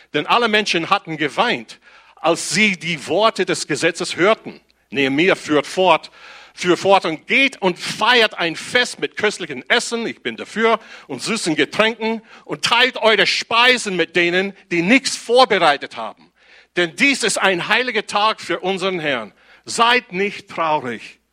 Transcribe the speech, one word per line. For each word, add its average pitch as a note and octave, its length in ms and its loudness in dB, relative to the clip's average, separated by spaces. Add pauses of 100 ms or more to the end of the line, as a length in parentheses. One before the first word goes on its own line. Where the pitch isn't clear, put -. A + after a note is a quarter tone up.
(140)
Denn D3 120 -2
alle A3+ 220 4
Menschen G3+ 400 0
hatten E3+ 280 -2
geweint, D3+ 640 -2 (380)
als - 340 -2
sie F#3+ 280 2
die D#3 280 -8
Worte G3 380 0
des E3 220 -4
Gesetzes E3 500 -2
hörten. E3+ 440 0 (300)
Nehemia C#3 440 2
führt D3 320 0
fort, F3+ 440 2 (440)
führt E3+ 240 0
fort F#3+ 260 4
und D#3+ 220 -6
geht C4 340 0
und F#3 180 0
feiert A3 600 0
ein E3 180 -4
Fest - 440 -4
mit - 160 -6
köstlichem E3 520 -4
Essen, A#3 380 0
ich - 160 -10
bin A#2 140 -6
dafür, A3 420 0 (280)
und B2+ 140 -10
süßen F3 340 -2
Getränken A3 680 0 (220)
und - 200 -8
teilt B3 320 2
eure G3+ 300 4
Speisen A#3 680 2
mit E3 200 0
denen, F3+ 380 0 (160)
die E3+ 100 0
nichts G#3 360 2
vorbereitet F#3 800 2
haben. G2 340 -12 (460)
Denn E3+ 200 -2
dies C4+ 260 0
ist A3 160 -2
ein F#3 300 0
heiliger A3 380 -2
Tag G#3 340 -2
für E3+ 200 -6
unseren F#3 380 -4
Herrn. B2+ 340 -4 (320)
Seid A#3+ 480 0
nicht F#3+ 360 -4
traurig C#3+ 720 -4 (120)